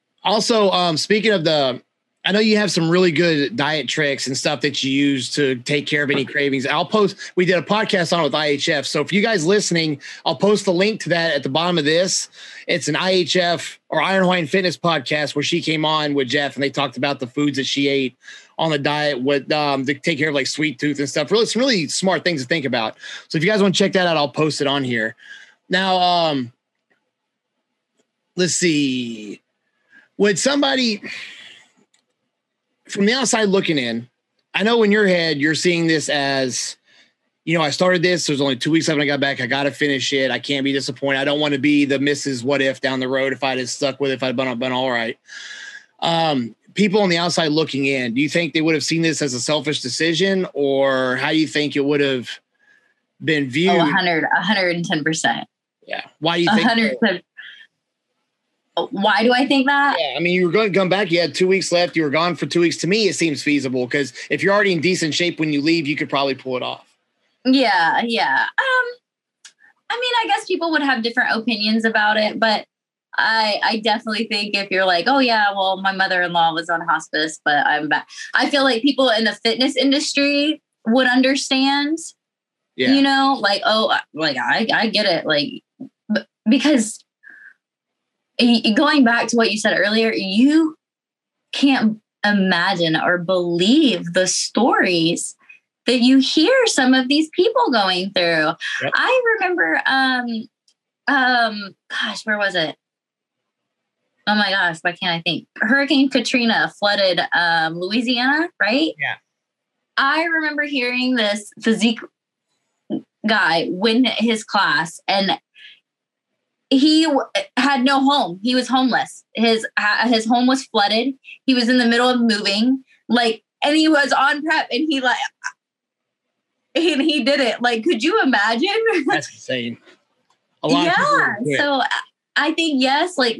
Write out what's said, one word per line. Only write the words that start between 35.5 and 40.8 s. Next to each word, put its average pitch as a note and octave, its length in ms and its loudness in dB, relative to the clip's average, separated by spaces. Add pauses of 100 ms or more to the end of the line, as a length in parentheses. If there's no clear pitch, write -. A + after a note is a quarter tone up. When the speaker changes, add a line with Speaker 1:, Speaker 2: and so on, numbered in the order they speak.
Speaker 1:
seeing E3+ 320 0
this D#3 220 0
as, C#3 640 -2 (720)
you E3 120 0
know, D#3+ 60 0
"I D3 60 0
started F3+ 320 2
this. F3 260 0
There's C#3+ 140 0
only C#3 140 0
two D3 160 -4
weeks D#3+ 160 2
left D#3 100 0
when D3 60 0
I C#3+ 40 -2
got C#3+ 120 0
back. C#3 200 -2
I B2+ 60 -4
gotta C3+ 260 -2
finish C#3 400 -2
it. C3+ 200 0
I A#2+ 80 -2
can't C3+ 240 -4
be C#3 100 0
disappointed. C3+ 460 -4